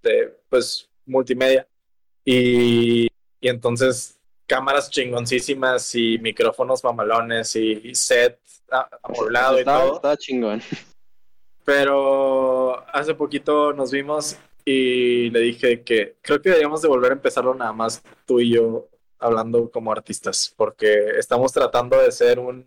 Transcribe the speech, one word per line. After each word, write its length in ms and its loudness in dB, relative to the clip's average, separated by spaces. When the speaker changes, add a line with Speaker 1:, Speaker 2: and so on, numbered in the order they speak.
Speaker 1:
de, 320 0
pues, 400 -2
multimedia 600 0
y, 840 2
y 80 -2
entonces 720 -2
cámaras 460 0
chingoncísimas 1040 -2
y 240 0
micrófonos 640 -2
mamalones 720 -2
y, 160 0
y 120 -12
set 420 2
a-, 200 -4
amueblado 540 -2
y 40 4
Speaker 2:
Estaba, 260 2
Speaker 1:
todo. 100 0
Speaker 2:
estaba 220 -2
chingón. 440 -4
Speaker 1:
Pero 1200 0
hace 180 -2
poquito 600 -2
nos 180 -6
vimos 460 -6
y 680 0
le 80 2
dije 440 0
que 380 0
creo 200 0
que 80 0
deberíamos 320 2
de 60 2
volver 240 4
a 40 0
empezarlo 400 -2
nada 180 -6
más 280 -6
tú 140 2
y 140 2
yo 340 0
hablando 520 0
como 200 -6
artistas, 640 -6
porque 640 2
estamos 340 0
tratando 480 0
de 120 6
ser 280 2
un 260 -10